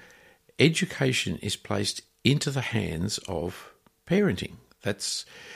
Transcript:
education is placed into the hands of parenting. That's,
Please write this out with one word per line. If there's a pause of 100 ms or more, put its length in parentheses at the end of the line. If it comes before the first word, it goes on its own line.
(580)
education
is
placed (220)
into
the
hands (100)
of (340)
parenting. (280)
That's, (320)